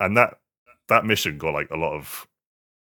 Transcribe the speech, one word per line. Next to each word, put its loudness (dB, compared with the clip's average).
and 0
that, 2
that 4
mission 0
got, -4
like, -6
a -8
lot -2
of, -14